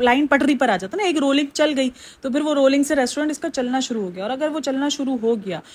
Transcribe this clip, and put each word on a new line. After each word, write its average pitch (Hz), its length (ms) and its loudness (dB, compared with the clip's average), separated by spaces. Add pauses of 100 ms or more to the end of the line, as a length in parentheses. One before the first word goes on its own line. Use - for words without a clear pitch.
line 247 260 4
पटरी 285 280 4
पर 247 160 2
आ 196 60 2
जाता 190 200 -6
है 415 80 -2
ना, 381 40 2
एक 320 100 0
rolling 277 300 2
चल 302 240 0
गई, 262 200 0 (300)
तो 269 80 -4
फिर 285 120 0
वो 302 100 0
rolling 277 320 4
से 302 100 -2
restaurant 285 360 0
इसका 311 180 -6
चलना 254 320 -4
शुरू 226 220 -4
हो 185 80 -6
गया। 180 140 -10
और 220 60 -4
अगर 269 180 -2
वो 311 120 -6
चलना 269 280 -2
शुरू 269 280 -4
हो 226 200 0
गया 185 260 -8 (120)